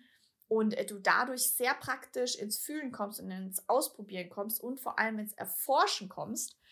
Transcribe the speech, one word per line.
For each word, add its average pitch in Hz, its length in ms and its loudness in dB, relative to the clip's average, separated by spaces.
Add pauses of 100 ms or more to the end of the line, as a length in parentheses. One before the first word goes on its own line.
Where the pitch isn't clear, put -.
(480)
und, 220 260 6
äh, - 100 -2
du 202 140 -8
dadurch 226 540 4
sehr 254 220 2
praktisch 262 640 -2
ins 214 220 -4
Fühlen 294 340 -4
kommst 214 280 -4
und 190 100 -8
ins 190 380 -6
Ausprobieren 196 600 0
kommst 208 320 -6
und 254 200 -6
vor - 180 -4
allem 220 220 0
ins 208 140 -8
Erforschen - 760 2
kommst - 480 -6 (160)